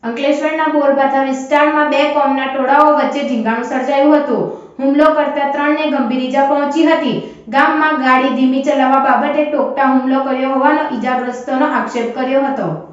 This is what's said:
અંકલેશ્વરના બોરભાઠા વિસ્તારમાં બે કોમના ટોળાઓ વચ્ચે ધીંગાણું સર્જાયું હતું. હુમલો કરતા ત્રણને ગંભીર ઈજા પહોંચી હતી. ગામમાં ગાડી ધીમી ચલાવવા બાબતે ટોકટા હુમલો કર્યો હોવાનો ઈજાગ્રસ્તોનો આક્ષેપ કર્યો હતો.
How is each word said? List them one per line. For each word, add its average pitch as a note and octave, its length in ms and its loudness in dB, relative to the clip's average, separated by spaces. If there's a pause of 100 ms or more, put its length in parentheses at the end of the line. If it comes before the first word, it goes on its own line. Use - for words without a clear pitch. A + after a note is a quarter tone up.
અંકલેશ્વરના D4+ 640 -2
બોરભાઠા C#4 560 2
વિસ્તારમાં D4 680 0
બે C#4 80 0 (120)
કોમના C4+ 360 0
ટોળાઓ C#4 460 2
વચ્ચે C#4 320 0
ધીંગાણું A#3 420 -2
સર્જાયું C#4 480 2
હતું. B3 320 0 (300)
હુમલો C#4+ 340 4
કરતા D4 400 -2
ત્રણને D4 400 -2
ગંભીર B3+ 320 -2
ઈજા C#4 240 0
પહોંચી D4 400 0
હતી. D4+ 280 0 (340)
ગામમાં D4+ 540 0
ગાડી C4 340 2
ધીમી C4 260 2
ચલાવવા C4+ 420 2
બાબતે D4 400 0
ટોકટા C4+ 460 0
હુમલો C4 340 0
કર્યો C4+ 300 -2
હોવાનો D4+ 340 0
ઈજાગ્રસ્તોનો B3+ 840 -2
આક્ષેપ A3+ 420 -4
કર્યો C4 340 -2
હતો. G3+ 260 -4 (200)